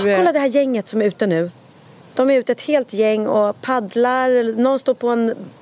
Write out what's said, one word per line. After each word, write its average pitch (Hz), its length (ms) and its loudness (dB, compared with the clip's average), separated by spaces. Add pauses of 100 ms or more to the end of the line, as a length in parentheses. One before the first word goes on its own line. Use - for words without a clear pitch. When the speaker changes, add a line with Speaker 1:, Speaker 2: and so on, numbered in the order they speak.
Speaker 1:
kolla 202 280 2
Speaker 2:
eh, 311 40 0
Speaker 1:
det 294 60 0
här 277 80 2
gänget 254 400 0
som 220 140 -2
är 208 40 0
ute 208 220 -2
nu. 175 240 0 (640)
De 262 160 2
är 269 100 4
ute 240 120 -2
ett 233 100 -4
helt - 320 -2
gäng 214 340 0
och 208 340 0
paddlar. 247 960 0
Någon 262 220 2
står 262 140 -2
på 240 160 -4
en, 233 240 0 (280)